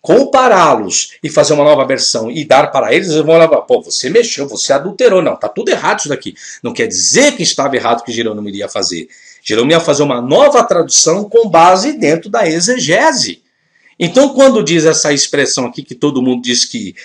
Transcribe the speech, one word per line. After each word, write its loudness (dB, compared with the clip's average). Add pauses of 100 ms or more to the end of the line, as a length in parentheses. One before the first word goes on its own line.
compará-los 2 (120)
e -6
fazer 2
uma 2
nova 4
versão -4
e -8
dar 4
para -2
eles, 0
eles 0
vão 4
olhar, 6
pô, 2
você -8
mexeu, 0
você -4
adulterou. 0
Não, -2
tá -6
tudo -6
errado -2
isso -8
daqui. -8 (260)
Não -8
quer -2
dizer 0
que -6
estava -2
errado -2
o -20
que -12
Jerônimo -6
iria -8
fazer. -8 (340)
Jerônimo 0
ia 4
fazer 0
uma -2
nova 4
tradução 0
com -2
base 2
dentro -2
da -2
exegese. -2 (560)
Então, 2
quando 4
diz 0
essa 2
expressão -2
aqui -12
que -16
todo -2
mundo 0
diz -2
que, -12